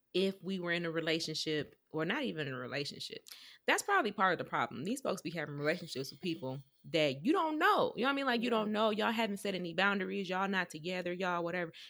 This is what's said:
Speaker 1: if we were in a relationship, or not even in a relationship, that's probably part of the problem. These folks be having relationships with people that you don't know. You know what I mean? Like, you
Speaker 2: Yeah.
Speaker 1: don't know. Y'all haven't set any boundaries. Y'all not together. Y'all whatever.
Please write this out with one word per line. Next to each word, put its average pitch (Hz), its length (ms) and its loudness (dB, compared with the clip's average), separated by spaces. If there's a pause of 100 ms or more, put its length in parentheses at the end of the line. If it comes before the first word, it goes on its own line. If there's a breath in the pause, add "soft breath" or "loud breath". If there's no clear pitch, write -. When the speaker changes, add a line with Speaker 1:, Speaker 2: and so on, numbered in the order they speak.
(140)
Speaker 1:
if 190 300 0
we 190 160 -4
were 175 140 -2
in 170 120 0
a 165 60 0
relationship, 160 840 0 (160)
or 156 140 -2
not 262 180 0
even 160 240 -4
in 135 60 -6
a 127 60 -8
relationship, 127 640 -8 (440 loud breath)
that's 330 160 4
probably 359 300 4
part 190 200 4
of 147 60 -2
the 135 100 -4
problem. 127 340 -2
These 233 180 -4
folks 185 220 -2
be 170 80 -4
having 151 260 -6
relationships 147 540 -2
with 139 100 -20
people 139 420 -4 (280)
that 147 340 2
you 294 80 4
don't 320 260 2
know. 359 380 4
You 214 60 0
know 269 60 2
what 277 40 2
I - 20 0
mean? 277 120 0
Like, 240 160 2
you 247 60 0
Speaker 2:
Yeah. - 20 2
Speaker 1:
don't 214 220 2
know. 214 180 4
Y'all 214 200 2
haven't 220 280 0
set 196 160 -2
any 175 180 -4
boundaries. 190 560 2
Y'all 185 200 0
not 185 200 0
together. 180 440 -4
Y'all 180 300 0
whatever. 170 300 -2 (160 loud breath)